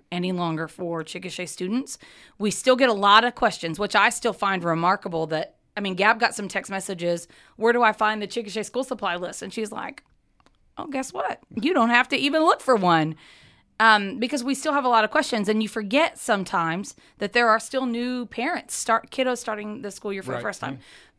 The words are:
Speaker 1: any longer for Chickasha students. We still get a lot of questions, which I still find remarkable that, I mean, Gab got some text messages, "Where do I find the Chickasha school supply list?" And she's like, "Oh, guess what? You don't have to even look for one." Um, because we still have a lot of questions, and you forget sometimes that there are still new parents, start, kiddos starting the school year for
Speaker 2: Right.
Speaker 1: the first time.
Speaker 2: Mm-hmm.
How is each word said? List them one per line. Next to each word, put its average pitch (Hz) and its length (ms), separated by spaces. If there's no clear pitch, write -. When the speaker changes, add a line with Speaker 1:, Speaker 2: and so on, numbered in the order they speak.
Speaker 1:
any 180 180
longer 165 380
for 170 340
Chickasha 180 440
students. 220 500
We 202 140
still 254 260
get 262 120
a 226 40
lot 202 320
of 240 100
questions, 165 420
which 202 200
I 208 120
still 226 240
find 190 300
remarkable 170 640
that, 156 280
I 208 60
mean, 190 140
Gab 214 260
got 233 140
some 202 120
text 190 240
messages, 175 560
"Where 233 160
do 240 100
I 214 80
find 214 300
the 202 60
Chickasha 208 380
school 254 200
supply 196 320
list?" 175 240
And 190 120
she's 220 200
like, - 300
"Oh, - 100
guess 262 240
what? - 300
You 262 200
don't 240 160
have 240 200
to 277 80
even 285 260
look 359 180
for 247 160
one." 165 380
Um, 208 380
because 247 240
we 269 120
still 294 180
have 277 100
a 254 60
lot 226 160
of 214 40
questions, 226 380
and 220 160
you 208 60
forget 226 480
sometimes 185 800
that 202 120
there 240 160
are 220 140
still 262 240
new 240 400
parents, 269 500
start, - 340
kiddos 254 280
starting 208 460
the 208 80
school 202 200
year 196 100
for 131 120
Speaker 2:
Right. 123 60
Speaker 1:
the 240 40
first 208 160
time. - 140
Speaker 2:
Mm-hmm. 127 80